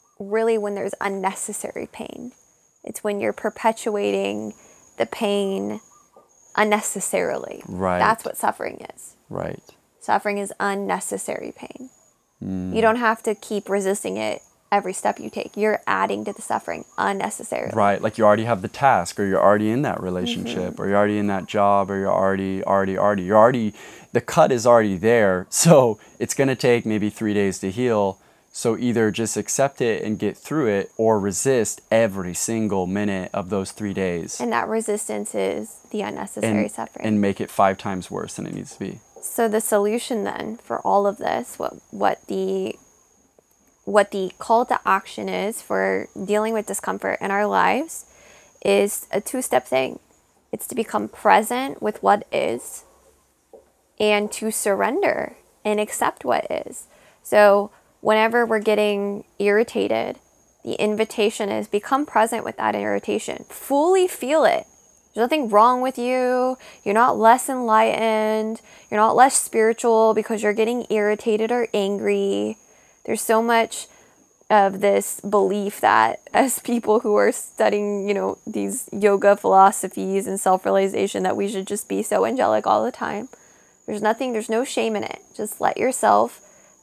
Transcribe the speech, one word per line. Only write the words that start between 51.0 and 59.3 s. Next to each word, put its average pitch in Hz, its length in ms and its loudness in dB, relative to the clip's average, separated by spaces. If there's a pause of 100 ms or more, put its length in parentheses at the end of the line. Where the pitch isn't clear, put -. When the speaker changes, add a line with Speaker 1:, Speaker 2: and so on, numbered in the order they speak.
Speaker 1:
present 220 720 0
with 214 220 -6
what 202 300 2
is - 520 -4 (1160)
and 208 320 2
to 220 180 -6
surrender 214 840 0 (280)
and 208 160 0
accept - 440 -2
what - 260 0
is. - 360 -8 (360)
So 208 480 6 (300)
whenever 226 460 2
we're 220 140 0
getting 208 640 0 (140)